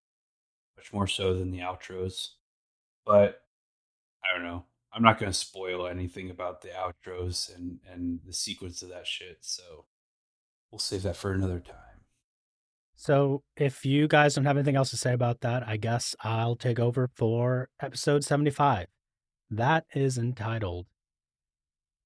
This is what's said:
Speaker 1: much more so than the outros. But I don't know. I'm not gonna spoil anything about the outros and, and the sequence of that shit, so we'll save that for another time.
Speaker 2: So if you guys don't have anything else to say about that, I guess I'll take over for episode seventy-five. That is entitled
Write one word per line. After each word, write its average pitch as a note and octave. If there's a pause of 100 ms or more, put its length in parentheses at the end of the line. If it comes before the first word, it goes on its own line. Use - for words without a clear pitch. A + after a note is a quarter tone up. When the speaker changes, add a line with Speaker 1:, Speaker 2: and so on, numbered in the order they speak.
(760)
Speaker 1:
much -
more G2+
so F#2+
than F#2
the F#2
outros. F#2 (760)
But G2+ (800)
I F#2
don't F2
know. F2 (280)
I'm A2+
not A2+
gonna G2
spoil F2+
anything F2+
about F2+
the F#2
outros F2+
and, F2+ (120)
and F2
the F2+
sequence F2+
of F#2
that F2+
shit, F2+
so E2 (840)
we'll G#2+
save F#2+
that F#2+
for G2
another F#2
time. - (880)
Speaker 2:
So C#3 (140)
if C#3
you C#3+
guys D3
don't C#3
have C#3+
anything C#3
else C3+
to A#2
say B2+
about A#2+
that, A#2+
I A2
guess A2+
I'll A2+
take A#2+
over A#2+
for B2 (120)
episode C#3+
seventy-five. D3 (600)
That C3+
is C3+
entitled A2 (1200)